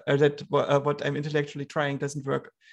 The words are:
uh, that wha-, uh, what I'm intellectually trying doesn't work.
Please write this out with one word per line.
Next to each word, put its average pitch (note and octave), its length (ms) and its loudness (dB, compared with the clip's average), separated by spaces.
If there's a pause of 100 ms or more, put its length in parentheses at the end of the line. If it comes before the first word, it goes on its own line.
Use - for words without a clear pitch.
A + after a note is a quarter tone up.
uh, C#3+ 80 4
that C#3+ 340 4
wha-, C#3+ 200 4
uh, C#3+ 100 4
what C#3+ 260 -2
I'm C#3+ 120 -2
intellectually D3 480 -4
trying C#3+ 320 -2
doesn't C#3+ 280 -6
work. C3+ 280 -4 (200)